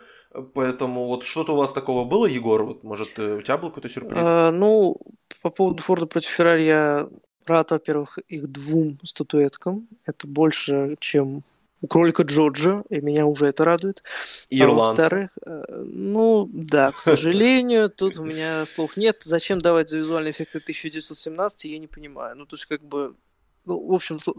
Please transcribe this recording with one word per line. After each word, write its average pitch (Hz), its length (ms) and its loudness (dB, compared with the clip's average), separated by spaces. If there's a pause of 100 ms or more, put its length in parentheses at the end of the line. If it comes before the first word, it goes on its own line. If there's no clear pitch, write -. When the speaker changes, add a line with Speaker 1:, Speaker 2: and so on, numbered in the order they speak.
(540)
Speaker 1:
Поэтому 127 520 -2
вот 123 180 -4
что-то 160 300 -4
у - 20 2
вас 139 160 2
такого 127 320 -2
было, 196 220 2
Егор? 113 380 2
Вот, 110 200 -10
может, 107 340 -10
э, 104 180 -2
у 104 60 -8
тебя 131 160 -2
был 170 100 -6
какой-то 135 200 -12
сюрприз? 202 360 -4
Speaker 2:
А, 170 260 6
ну, 202 460 4 (460)
по 175 80 -2
поводу 180 320 0
Форда 170 240 0
против 160 240 -2
Феррари 165 340 4
я 151 440 2 (380)
рад, 165 240 2
во-первых, 151 480 -4 (100)
их 147 200 -10
двум 147 560 -2
статуэткам. 156 840 -2 (200)
Это 147 200 -10
больше, 143 760 0
чем 139 420 -2 (400)
у 165 40 -8
кролика 170 380 4
Джорджа, 151 640 2
и 156 100 -2
меня 147 260 2
уже 147 200 2
это 143 180 2
радует. 175 380 0 (480)
Speaker 1:
И 135 100 2
Speaker 2:
А 135 40 10
Speaker 1:
ирландца. 113 380 4
Speaker 2:
во-вторых, 185 280 0 (160)
э, 160 160 -14 (220)
ну, 208 680 2
да, 151 380 2
к - 60 -14
Speaker 1:
<laughs> - 40 -12
Speaker 2:
сожалению, 214 880 4
тут 190 300 -4
у 160 60 -10
меня 160 420 -4
слов 156 300 -4
нет. 214 280 0
Зачем 170 360 -2
давать 165 280 4
за 156 100 -4
визуальные 156 340 -4
эффекты 160 260 -10
тысяча 156 320 -10
девятьсот 151 280 -10
семнадцать, 170 480 -6
я 151 120 -12
не 156 80 -16
понимаю. 135 500 -16
Ну, 143 100 -20
то 151 100 -18
есть, - 100 -14
как 151 160 -8
бы, 143 320 -8 (520)
ну, 175 200 -6
в 175 60 0
общем, 170 280 -2
сл-, - 180 -6